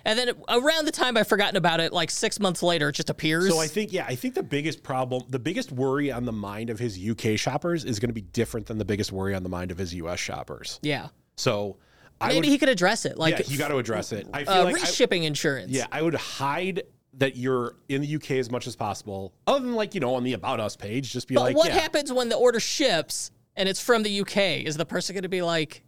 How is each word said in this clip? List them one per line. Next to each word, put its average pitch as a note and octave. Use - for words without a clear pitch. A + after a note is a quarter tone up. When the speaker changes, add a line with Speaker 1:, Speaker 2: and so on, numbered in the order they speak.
Speaker 1:
and A3
then B3
around D4
the D4+
time B3
I've G#3+
forgotten G3
about E3
it, E3
like, E3
six -
months F#3+
later, E3+
it -
just D3+
appears. D#3+
Speaker 2:
So E3
I D#3+
think, F#3
yeah, F3+
I B2+
think B3+
the F#4+
biggest D3
problem, B2+
the C3
biggest E3+
worry C3+
on A#2+
the A#2
mind G#2+
of A2+
his A2+
U G#2
K A2
shoppers D3+
is A2+
gonna A#2+
be A2+
different G#2+
than A2
the G#2+
biggest G#2
worry F#2+
on F#2+
the F2+
mind F2+
of F2
his F2
U E2+
S F2
shoppers. -
Speaker 1:
Yeah. C#3+
Speaker 2:
So G#2
I A3+
Speaker 1:
Maybe C4
Speaker 2:
would, D#4+
Speaker 1:
he C#4
could D4
address G#3
it, -
like, D#3+
Speaker 2:
yeah, -
you C#3
gotta D3
address A2
it. G2+
I C#3+
feel F#3+
Speaker 1:
uh, F3+
Speaker 2:
like F3+
I -
Speaker 1:
reshipping G3+
insurance. C#3
Speaker 2:
Yeah, B2+
I C#3
would D#3+
hide E3+
that C3
you're B2
in C#3
the D3
U D3+
K C3+
as A#2+
much B2
as A2+
possible. G2
Other C4
than, B3
like, G#3+
you F#3+
know, B2+
on B2+
the B2+
About A#2
Us G#2
page, A2+
just B2
be C3+
Speaker 1:
But A#2
Speaker 2:
like, B2
Speaker 1:
what E4
Speaker 2:
yeah. D4+
Speaker 1:
happens D4+
when B3
the A3+
order A#3
ships -
and F#3+
it's F#3+
from A#3
the G#3
U G3+
K, F#3+
is D3
the D#3+
person -
gonna F3+
be F3+
like E3